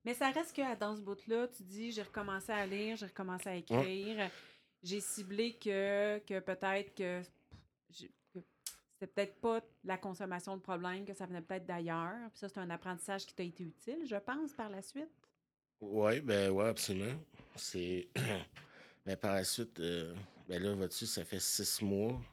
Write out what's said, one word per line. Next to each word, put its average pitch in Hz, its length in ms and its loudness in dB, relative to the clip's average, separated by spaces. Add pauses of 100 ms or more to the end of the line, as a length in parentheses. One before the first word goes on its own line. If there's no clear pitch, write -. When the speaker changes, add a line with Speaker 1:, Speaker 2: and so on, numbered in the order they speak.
Speaker 1:
Mais 233 80 0
ça 269 180 4
reste 320 240 0
que 262 240 2
dans 214 160 0
ce 214 60 -6
bout-là, 214 460 0
tu 240 160 -14
dis, « 208 300 -6
J'ai 208 100 -4
recommencé 196 480 -4
à 208 140 2
lire, 208 320 0
j'ai 214 100 -6
recommencé 185 420 -4
à 190 40 -2
Speaker 2:
Ouais. 180 60 -2
Speaker 1:
écrire. 190 680 2 (540)
J'ai 190 160 -2
ciblé 208 560 0
que, 202 640 4
que 196 200 -2
peut-être 190 540 0
que, 180 280 -2 (680)
je, - 160 -16 (280)
que 180 60 -10 (600)
c'était 240 80 -4
peut-être 202 320 0
pas 226 220 2 (240)
la - 120 0
consommation 185 600 -4
de 185 40 -12
problème, 180 440 -2
que 202 80 -6
ça 190 120 -8
venait 180 160 -6
peut-être 180 240 -6
d'ailleurs. » 170 480 0 (180)
Puis - 80 -20
ça, 202 100 -6
c'est 196 100 -8
un 180 100 -4
apprentissage 185 560 -4
qui - 80 -14
t'a 190 100 -4
été 175 200 -6
utile, 247 420 -6
je 226 120 0
pense, 277 360 -2
par 220 160 -4
la 196 120 -8
suite. 294 280 -8 (720)
Speaker 2:
Ouais, 107 400 6
ben 101 300 6
ouais, 98 160 6
absolument. 104 480 0 (400)
C'est, 90 600 -2
<clears throat> - 880 -4
ben, 95 120 0
par 98 180 2
la 95 100 4
suite, 113 340 -2
euh, 85 340 0 (340)
ben 90 140 0
là, 101 140 4
vois-tu, 95 300 0
ça 98 200 0
fait 95 160 -2
six - 400 2
mois 107 380 4 (140)